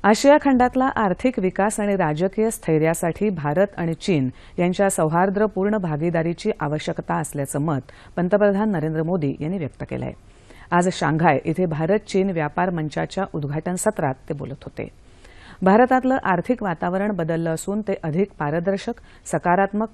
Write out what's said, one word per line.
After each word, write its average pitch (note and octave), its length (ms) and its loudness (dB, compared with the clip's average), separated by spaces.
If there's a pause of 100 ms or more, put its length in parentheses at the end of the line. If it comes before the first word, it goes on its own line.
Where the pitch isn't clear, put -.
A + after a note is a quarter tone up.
आशिया C#4 380 6
खंडातला B3+ 440 2
आर्थिक A3+ 540 0
विकास F#3+ 400 0
आणि G3+ 160 0
राजकीय F#3 540 0
स्थैर्यासाठी E3 800 0
भारत D#3+ 380 0 (100)
आणि E3 160 -2
चीन D3 360 0 (280)
यांच्या F#3 320 2
सौहार्दपूर्ण F#3+ 880 0
भागीदारीची E3+ 840 -2
आवश्यकता D3+ 560 -4
असल्याचं C#3+ 440 -4
मत D3 200 0 (360)
पंतप्रधान G3 540 2
नरेंद्र D#3+ 340 -2
मोदी D#3 360 -2
यांनी E3 180 -4
व्यक्त C#3 320 -8
केलंय. B2+ 220 -6 (600)
आज F3+ 200 4
शांघाय D#3 540 2
इथे E3 200 0
भारत D#3+ 340 0
चीन G3 300 0
व्यापार E3+ 400 -2
मंचाच्या E3 640 -4
उद्घाटन D#3 420 -4
सत्रात F3 400 0 (140)
ते E3 40 -4
बोलत C#3 300 -10
होते. - 240 -10 (760)
भारतातलं B3 640 4
आर्थिक F#3+ 400 0
वातावरण F#3 480 -2
बदललं E3 420 -2
असून G3 280 -4
ते F#3+ 220 -2
अधिक E3 240 -2 (120)
पारदर्शक, F3 540 -2 (320)
सकारात्मक G3 680 0